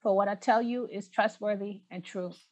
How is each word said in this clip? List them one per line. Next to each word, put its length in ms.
for 140
what 120
I 60
tell 280
you 260
is 200
trustworthy 800
and 140
true. 280